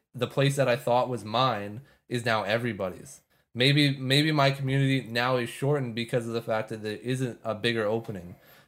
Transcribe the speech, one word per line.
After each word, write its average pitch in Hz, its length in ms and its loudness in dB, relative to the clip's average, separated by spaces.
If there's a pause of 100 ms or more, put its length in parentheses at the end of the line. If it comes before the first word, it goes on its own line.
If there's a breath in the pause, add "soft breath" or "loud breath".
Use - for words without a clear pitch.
(140)
the 120 140 -2
place 139 300 2
that 131 120 4
I 120 80 4
thought 123 320 2
was 110 160 -6
mine 110 560 0 (260 soft breath)
is 120 180 -4
now 110 180 2
everybody's. 98 760 -2 (340)
Maybe, 139 420 4
maybe 139 340 2
my 139 200 4
community 135 580 2
now 123 280 0
is 117 120 -2
shortened 135 460 -2
because 117 320 -2
of 117 60 -6
the 117 80 -2
fact 110 280 -2
that 110 140 -8
there 107 140 -4
isn't 127 460 -4
a 110 120 -4
bigger 113 300 0
opening. 101 500 -4 (320 soft breath)